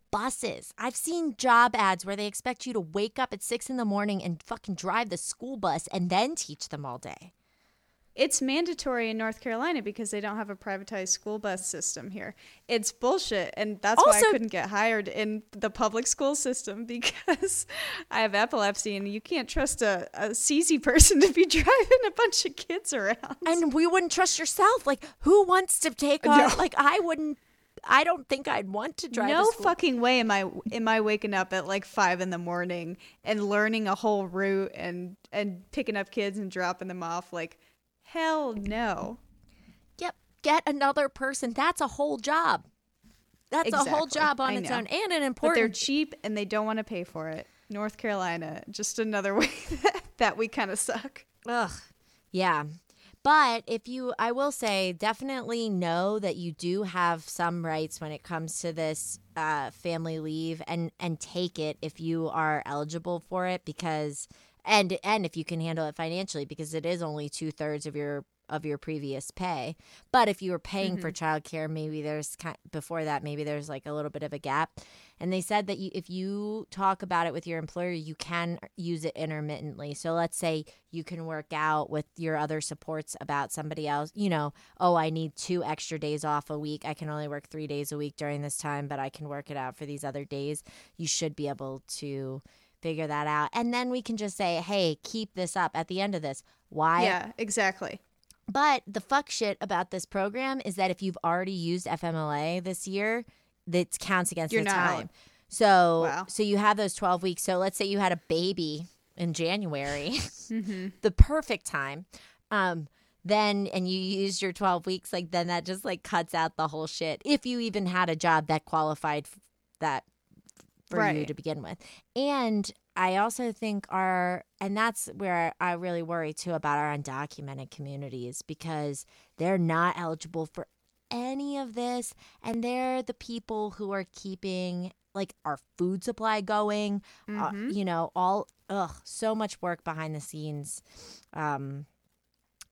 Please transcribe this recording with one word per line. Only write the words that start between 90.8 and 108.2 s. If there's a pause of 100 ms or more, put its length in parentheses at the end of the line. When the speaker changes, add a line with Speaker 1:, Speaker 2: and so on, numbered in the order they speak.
Speaker 1:
You
should
be
able (140)
to (400)
figure
that
out.
And
then
we
can
just
say,
"Hey,
keep
this
up
at
the
end
of
this." (280)
Why?
Speaker 2:
Yeah,
exactly. (500)
Speaker 1:
But
the
fuck
shit
about
this
program
is
that
if
you've
already
used
F
M
L
A
this
year, (420)
that
counts
against
Speaker 2:
You're
Speaker 1:
the
Speaker 2:
not
Speaker 1:
time.
Speaker 2:
eligible. (360)
Speaker 1:
So,
Speaker 2:
Wow.
Speaker 1:
so
you
have
those
twelve
weeks.
So
let's
say
you
had
a